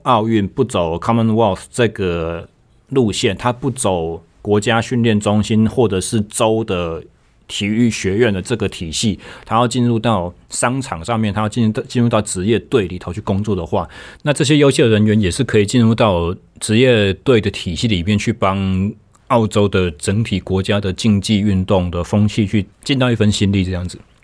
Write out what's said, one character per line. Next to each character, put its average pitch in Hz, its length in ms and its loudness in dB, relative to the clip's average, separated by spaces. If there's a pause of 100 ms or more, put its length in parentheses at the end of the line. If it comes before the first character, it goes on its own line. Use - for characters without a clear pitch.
奥 113 240 2
运， 107 180 2
不 131 160 -2
走 85 380 -2
Commonwealth 113 680 0
这 120 180 0
个 85 580 -4 (440)
路 123 200 2
线， 98 240 -2
他 123 160 -2
不 127 200 -4
走 82 520 -4 (200)
国 104 180 2
家 113 220 2
训 120 200 -2
练 110 160 2
中 104 240 0
心 110 240 2
或 110 220 2
者 92 100 -2
是 107 220 -2
州 110 420 0
的 87 400 -6 (460)
体 - 180 -6
育 113 220 2
学 98 280 -2
院 117 180 2
的 90 80 -4
这 120 160 -6
个 98 100 -2
体 82 240 -10
系， 101 260 -2 (280)
他 110 100 -2
要 123 100 4
进 120 200 0
入 117 120 2
到 95 360 -2 (160)
商 127 320 -2
场 82 200 -8
上 113 160 -2
面， 107 140 0
他 107 80 -2
要 107 80 0
进 117 160 -2
入 107 80 2
到， - 120 -4
进 123 180 -2
入 117 60 4
到 110 120 2
职 95 240 -4
业 107 140 2
队 104 280 0
里 90 120 -8
头 - 120 -12
去 95 120 -10
工 101 200 -2
作 104 140 -2
的 85 80 -6
话， 90 240 -4 (360)
那 147 60 0
这 143 140 0
些 147 140 4
优 143 120 6
秀 139 140 4
的 113 60 4
人 107 160 4
员 107 120 4
也 107 120 2
是 139 120 -2
可 113 160 2
以 101 60 4
进 123 160 2
入 113 140 4
到 92 420 0 (220)
职 107 180 0
业 113 380 4
队 120 260 2
的 101 100 -2
体 - 240 -6
系 117 140 -2
里 90 140 0
面 104 160 0
去 113 120 -4
帮 95 640 0 (360)
澳 117 180 2
洲 101 220 2
的 92 240 0
整 107 320 -2
体 95 160 -2
国 95 200 -2
家 101 200 0
的 95 120 -2
竞 101 280 2
技 104 200 0
运 95 240 2
动 92 240 2
的 87 140 -4
风 104 240 2
气 107 180 0
去 98 220 0 (160)
尽 139 160 -2
到 127 140 2
一 - 20 0
份 107 160 2
心 101 220 0
力 98 100 2
这 90 80 -2
样 90 180 -6
子。 - 80 -16 (280)